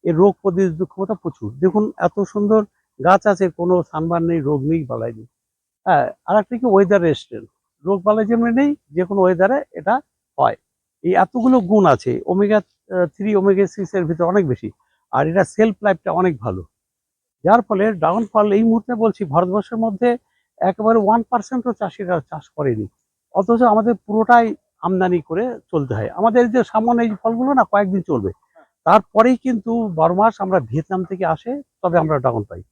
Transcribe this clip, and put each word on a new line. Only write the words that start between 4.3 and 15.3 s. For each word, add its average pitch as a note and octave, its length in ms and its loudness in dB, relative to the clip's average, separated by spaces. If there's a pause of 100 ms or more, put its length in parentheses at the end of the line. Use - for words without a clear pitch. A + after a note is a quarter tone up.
রোগ C#3 240 -2
নেই, D#3+ 200 -2
বালাই A#2 300 -8
নেই। A2+ 140 -20 (580)
হ্যাঁ, D#3+ 260 2 (140)
আর G3 140 2
একটা A#3 180 -6
কি, B3+ 80 -4
ওয়েদার G3 360 4
রেজিস্ট্যান্ট, B2+ 480 -4 (360)
রোগ F#3+ 160 -2
বালাই G#3+ 240 0
যেমনি A#3 260 0
নেই, C#4+ 240 0 (160)
যে F3 140 -2
কোনো G3 160 -2
ওয়েদারে F#3 500 2
এটা G3 300 -4 (380)
হয়। A#2 180 2 (460)
এই F3+ 120 0
এতগুলো B3 440 2
গুণ G3 260 2
আছে, B2+ 400 0
ওমেগা, G3+ 320 0
আহ, F#3 480 -4
থ্রি, G#3 300 -4
ওমেগা G3 320 2
সিক্স F#3+ 260 -10
এর F3+ 120 -2
ভিতরে E3 220 -2
অনেক F#3 200 2
বেশি, A#2 220 -4 (420)
আর C#3+ 160 0
এটা F3 160 2